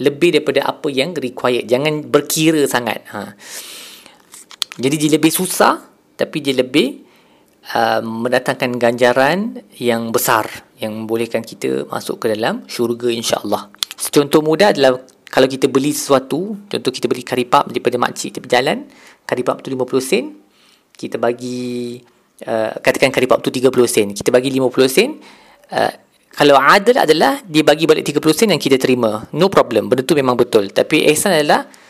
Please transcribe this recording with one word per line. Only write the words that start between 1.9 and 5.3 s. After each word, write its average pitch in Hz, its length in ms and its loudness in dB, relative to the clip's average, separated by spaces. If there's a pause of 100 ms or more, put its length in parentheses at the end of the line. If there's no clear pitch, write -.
berkira 156 560 2
sangat. 120 480 -4
Ha. 101 240 -12 (1400)
Jadi, 139 160 0
dia 151 240 2
lebih 160 80 4
susah, 208 480 0 (400)